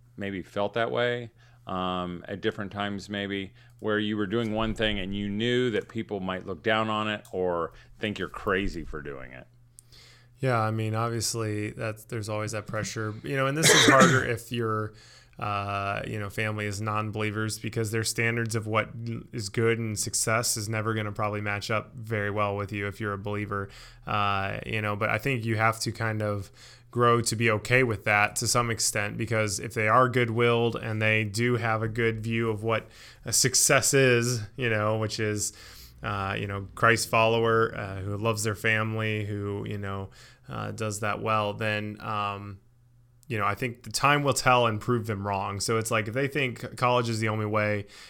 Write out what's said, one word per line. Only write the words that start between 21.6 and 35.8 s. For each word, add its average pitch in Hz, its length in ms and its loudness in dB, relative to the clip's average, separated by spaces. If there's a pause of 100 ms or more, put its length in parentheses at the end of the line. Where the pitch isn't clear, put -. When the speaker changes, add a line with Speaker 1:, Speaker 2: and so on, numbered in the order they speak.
Speaker 2:
up 107 240 -2
very 107 360 -2
well 101 260 0
with 101 160 -4
you 101 140 -2
if 98 140 -6
you're 104 140 -2
a 98 40 -4
believer, 101 520 -4 (360)
uh, 101 600 0
you 110 160 -2
know, 104 140 -2
but 107 120 0
I 110 80 2
think 120 300 -2
you 113 100 0
have 113 240 2
to 117 120 -2
kind 110 280 -4
of 104 300 -4 (400)
grow 120 300 4
to 113 140 0
be 113 160 4
okay 113 320 4
with 110 220 0
that 104 320 4
to 117 100 -2
some 120 240 2
extent, 107 460 -2
because 110 420 0
if 107 160 -8
they 110 140 2
are 123 200 6
good-willed 120 680 2
and 113 240 -4
they 110 240 4
do 117 320 2
have 110 260 0
a 113 60 -2
good 113 340 0
view 113 280 0
of 104 120 -4
what 110 240 0 (380)
a 120 80 -4
success - 640 4
is, 123 480 4 (140)
you 123 140 -2
know, 107 280 2
which 110 200 -2
is, 107 340 -2 (520)